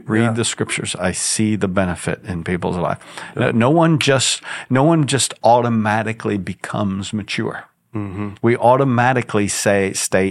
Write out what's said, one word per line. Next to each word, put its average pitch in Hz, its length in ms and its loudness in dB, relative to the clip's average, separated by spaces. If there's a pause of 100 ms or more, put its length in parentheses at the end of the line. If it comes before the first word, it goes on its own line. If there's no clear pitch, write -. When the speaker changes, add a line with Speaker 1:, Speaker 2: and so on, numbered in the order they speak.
Speaker 1:
read 110 160 2
Speaker 2:
Yeah. 120 80 2
Speaker 1:
the 117 140 -2
scriptures. - 500 -6
I 92 160 -2
see 107 460 -2
the 98 100 0
benefit 90 580 -2
in 85 200 -6
people's 90 320 -4
life. 87 240 -4 (360)
Speaker 2:
Yeah. 123 100 0
Speaker 1:
No, 127 40 2
no 120 200 4
one 165 280 4
just, 131 440 0 (280)
no 131 140 4
one 160 240 4
just 127 340 -2
automatically 110 960 2
becomes 98 720 -6
mature. 107 520 -6 (320)
Speaker 2:
Mm-hmm. 101 460 -8
Speaker 1:
We 117 140 4
automatically 123 920 2
say, 98 440 0
stay 95 380 0